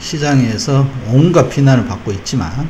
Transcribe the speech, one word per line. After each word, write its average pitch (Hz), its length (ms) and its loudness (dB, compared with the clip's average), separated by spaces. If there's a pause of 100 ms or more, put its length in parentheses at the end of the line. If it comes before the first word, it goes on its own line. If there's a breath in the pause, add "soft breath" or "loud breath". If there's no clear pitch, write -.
시장에서 135 880 0 (180)
온갖 151 420 4
비난을 135 380 2
받고 92 240 -6
있지만 104 580 -6